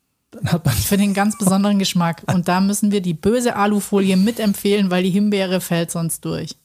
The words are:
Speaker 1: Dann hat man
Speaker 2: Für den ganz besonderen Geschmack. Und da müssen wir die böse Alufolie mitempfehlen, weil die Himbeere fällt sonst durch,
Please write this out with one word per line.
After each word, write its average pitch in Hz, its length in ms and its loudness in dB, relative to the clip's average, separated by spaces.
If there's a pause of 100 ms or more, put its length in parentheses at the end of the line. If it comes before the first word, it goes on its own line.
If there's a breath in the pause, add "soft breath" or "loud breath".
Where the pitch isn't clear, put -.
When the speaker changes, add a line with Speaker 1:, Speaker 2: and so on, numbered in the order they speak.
(320)
Speaker 1:
Dann - 200 -6
hat - 140 0
man 123 100 2
Speaker 2:
Für - 200 0
den 202 180 2
ganz 202 240 0
besonderen 196 420 2
Geschmack. 170 480 -2
Und 180 200 0
da 180 140 2
müssen 202 300 0
wir 208 100 0
die 180 140 -2
böse 240 400 0
Alufolie 202 600 2
mitempfehlen, 202 760 0
weil 185 120 2
die 190 60 0
Himbeere 190 500 0
fällt 170 320 -2
sonst 165 320 -6
durch, 160 420 -6